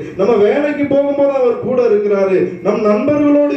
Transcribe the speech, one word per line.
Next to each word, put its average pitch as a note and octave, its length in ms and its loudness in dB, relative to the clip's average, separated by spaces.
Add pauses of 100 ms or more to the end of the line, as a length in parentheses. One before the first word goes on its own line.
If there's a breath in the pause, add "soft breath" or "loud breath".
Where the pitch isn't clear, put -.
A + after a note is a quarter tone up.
(160 loud breath)
நம்ம G3+ 200 2
வேலைக்கு C#4+ 500 0
போகும்போது C#4 540 0
அவர் A#3+ 260 0
கூட B3+ 120 -2 (100)
இருக்கிறாரு, G3+ 500 0 (240)
நம் G#3 240 0
நண்பர்களோடு D4 720 0